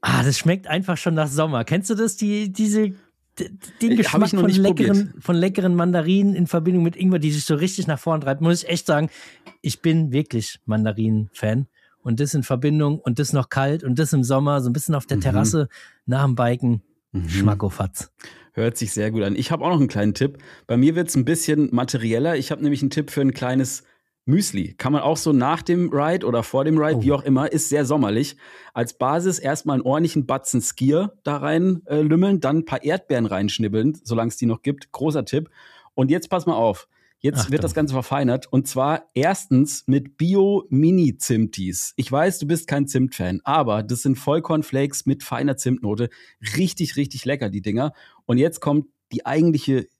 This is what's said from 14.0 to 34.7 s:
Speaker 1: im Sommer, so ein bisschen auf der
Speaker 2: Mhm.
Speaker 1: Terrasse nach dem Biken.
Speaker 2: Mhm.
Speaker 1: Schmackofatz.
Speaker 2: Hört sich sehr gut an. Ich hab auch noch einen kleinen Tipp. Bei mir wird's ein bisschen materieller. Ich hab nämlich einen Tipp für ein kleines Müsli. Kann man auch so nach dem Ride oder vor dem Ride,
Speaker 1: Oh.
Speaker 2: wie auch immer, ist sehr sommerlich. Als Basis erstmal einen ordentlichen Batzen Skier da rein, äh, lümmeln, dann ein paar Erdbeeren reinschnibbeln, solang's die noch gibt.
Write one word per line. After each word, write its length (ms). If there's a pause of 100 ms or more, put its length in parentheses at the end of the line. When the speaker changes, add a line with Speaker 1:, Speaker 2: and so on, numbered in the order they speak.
Speaker 1:
im 120
Sommer, 360
so 100
ein 20
bisschen 220
auf 120
der 100
Speaker 2:
Mhm. 60
Speaker 1:
Terrasse 460 (380)
nach 180
dem 120
Biken. 460 (300)
Speaker 2:
Mhm. 160
Speaker 1:
Schmackofatz. 840 (400)
Speaker 2:
Hört 240
sich 160
sehr 180
gut 140
an. 120
Ich 160
hab 80
auch 100
noch 80
einen 100
kleinen 260
Tipp. 240 (280)
Bei 100
mir 200
wird's 200
ein 80
bisschen 480
materieller. 640
Ich 160
hab 80
nämlich 220
einen 80
Tipp 200
für 120
ein 120
kleines 480 (420)
Müsli. 500
Kann 180
man 100
auch 140
so 160
nach 300
dem 300
Ride 340
oder 160
vor 220
dem 140
Ride, 200
Speaker 1:
Oh. 40
Speaker 2:
wie 100
auch 100
immer, 300
ist 160
sehr 160
sommerlich. 520 (360)
Als 240
Basis 420
erstmal 360
einen 100
ordentlichen 420
Batzen 340
Skier 520 (120)
da 140
rein, 480
äh, 160
lümmeln, 380
dann 180
ein 60
paar 200
Erdbeeren 420
reinschnibbeln, 800
solang's 320
die 100
noch 160
gibt. 300